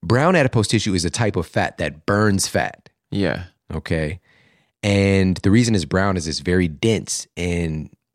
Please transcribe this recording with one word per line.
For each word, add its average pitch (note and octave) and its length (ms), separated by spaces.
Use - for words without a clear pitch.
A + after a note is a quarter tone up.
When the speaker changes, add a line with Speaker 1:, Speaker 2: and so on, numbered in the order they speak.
Speaker 1:
Brown C#3+ 320
adipose B2 320
tissue G#2+ 260
is F2 120
a F2+ 40
type G#2+ 280
of E2+ 100
fat - 300
that D2+ 280
burns G2+ 420
fat. - 420
Speaker 2:
Yeah. F2+ 340
Speaker 1:
Okay. D#2 460
And G2 540
the - 120
reason A#2 240
it's F2 120
brown F#2 320
is D#2+ 100
it's D2+ 120
very F2+ 280
dense F#2+ 680
in E2+ 540